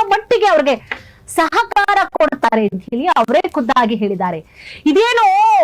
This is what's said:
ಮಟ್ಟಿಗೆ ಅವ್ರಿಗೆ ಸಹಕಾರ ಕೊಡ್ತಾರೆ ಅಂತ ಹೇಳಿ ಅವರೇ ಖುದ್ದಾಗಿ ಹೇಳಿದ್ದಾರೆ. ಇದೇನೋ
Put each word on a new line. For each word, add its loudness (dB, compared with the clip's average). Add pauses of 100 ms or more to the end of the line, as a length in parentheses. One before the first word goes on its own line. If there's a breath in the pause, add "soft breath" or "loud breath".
ಮಟ್ಟಿಗೆ 0
ಅವ್ರಿಗೆ -2 (180)
ಸಹಕಾರ -2 (140)
ಕೊಡ್ತಾರೆ 0
ಅಂತ -6
ಹೇಳಿ -6
ಅವರೇ 0
ಖುದ್ದಾಗಿ -2
ಹೇಳಿದ್ದಾರೆ. -4 (480 loud breath)
ಇದೇನೋ 4